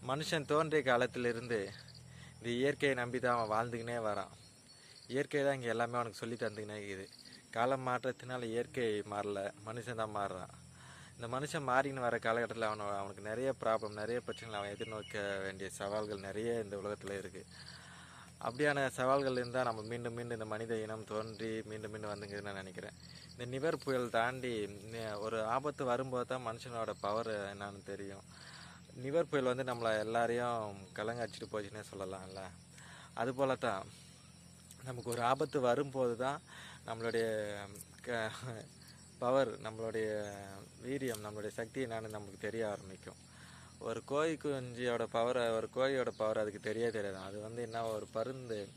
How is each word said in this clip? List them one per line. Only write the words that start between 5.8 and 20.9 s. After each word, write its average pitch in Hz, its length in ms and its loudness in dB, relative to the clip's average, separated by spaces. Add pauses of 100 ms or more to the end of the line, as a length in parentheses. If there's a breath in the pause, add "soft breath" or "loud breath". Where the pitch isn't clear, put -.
அவனுக்கு 120 260 0
சொல்லி 117 160 -4
தந்துக்கினே 107 400 -4
இருக்குது. 101 340 -6 (420 loud breath)
காலம் 131 360 4
மாற்றத்தினால 123 560 -2
இயற்கை 113 680 0
மாறல, 101 420 -2 (140)
மனுஷன் 117 280 -6
தான் 110 220 -2
மாறுறான். 95 340 -2 (680 loud breath)
இந்த 117 160 -4
மனுஷன் 143 320 -2
மாறின்னு 135 320 4
வர 117 160 4
காலகட்டத்துல 113 520 2
அவன-, 104 280 -2
அவனுக்கு 98 260 -4
நிறைய 120 380 0
ப்ராப்ளம், 110 320 2
நிறைய 107 280 -2
பிரச்சனைகள், 110 420 -6
அவன் 101 120 -4
எதிர்நோக்க 104 680 -4
வேண்டிய 95 280 -4
சவால்கள் 104 500 -2
நிறைய 110 400 0
இந்த 101 160 -4
உலகத்துல 101 420 -4
இருக்கு. 92 280 -10 (960 loud breath)
அப்படியான 139 480 4
சவால்கள் 135 440 4
இருந்தா 123 300 2
நம்ம 113 200 2
மீண்டும் 120 320 -4
மீண்டும் 120 180 -4
இந்த 110 120 -2
மனித 110 320 -2
இனம் 110 280 -4